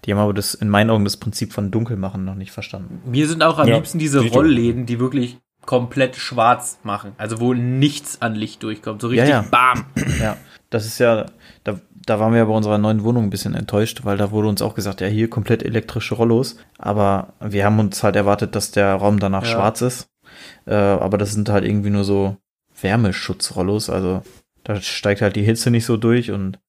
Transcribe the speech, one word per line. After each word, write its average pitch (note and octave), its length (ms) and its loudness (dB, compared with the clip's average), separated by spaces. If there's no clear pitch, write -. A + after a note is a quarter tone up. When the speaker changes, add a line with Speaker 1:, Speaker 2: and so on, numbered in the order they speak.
Speaker 1:
Die - 80 -4
haben G2+ 80 0
aber G#2 140 2
das, G2+ 220 -4
in G#2 140 -2
meinen G#2 200 4
Augen A2 140 4
das G2+ 140 -2
Prinzip - 360 -8
von G2+ 160 -4
Dunkelmachen G2 560 -4
noch F#2+ 80 -8
nicht F#2+ 180 -12
verstanden. F2+ 540 -14
Speaker 2:
Mir C3+ 220 0
sind D#3+ 160 0
auch D#3 160 2
am C3+ 80 4
Speaker 3:
Ja, A2+ 80 6
Speaker 2:
liebsten - 240 -2
diese C#3+ 220 2
Speaker 3:
Dito. A2 180 2
Speaker 2:
Rollläden, A#2+ 480 2
die A#2 120 -4
wirklich B2+ 380 -2
komplett B2+ 480 0
schwarz A#2+ 680 0
machen. G2+ 380 -8
Also A2 200 -6
wo B2 140 2
nichts B2+ 680 0
an A2+ 100 -2
Licht A2 300 -8
durchkommt. G#2+ 380 -8
So A#2+ 100 -2
Speaker 1:
Ja, B2+ 120 4
Speaker 2:
richtig C#3+ 60 6
Speaker 1:
ja. A2+ 220 2
Speaker 2:
bam. B2+ 340 4
Speaker 1:
<clears throat> - 240 -2
Ja, G#2+ 180 -2
das A2 160 -2
ist - 100 -10
ja, A#2 300 2
da, G2+ 160 -6
da G#2+ 120 0
waren A2+ 140 4
wir A#2 120 6
bei G#2+ 80 0
unserer G#2+ 260 2
neuen G#2+ 240 2
Wohnung A#2 220 2
ein G2+ 40 0
bisschen F#2+ 240 -4
enttäuscht, G#2+ 500 -2
weil G2+ 140 0
da G2+ 140 0
wurde G#2+ 160 0
uns G#2 160 -2
auch G#2+ 100 -4
gesagt, G2 280 -6
"Ja, F#2 60 -2
hier G#2+ 220 0
komplett A2+ 320 0
elektrische A2 540 -4
Rollos." A#2 420 2
Aber G2+ 600 0
wir G2+ 260 -2
haben G#2 120 4
uns G#2+ 240 0
halt G2+ 140 2
erwartet, G#2 400 0
dass - 160 -4
der G2 240 2
Raum G2+ 240 2
danach G2 240 0
Speaker 2:
Ja. A#2 80 -2
Speaker 1:
schwarz A2 300 0
ist. B2 260 -4
Äh, A2+ 80 -2
aber G2+ 460 2
das G2+ 140 -2
sind G#2 160 -2
halt G2+ 140 2
irgendwie G#2 280 0
nur G2+ 140 0
so G2 320 0
Wärmeschutzrollos, G2+ 1080 -2
also F#2 320 -2
da G#2 180 -6
steigt - 400 -2
halt G2+ 140 0
die G#2 80 0
Hitze A2+ 260 2
nicht A#2 160 2
so A#2 100 2
durch A#2 360 0
und G2 260 -6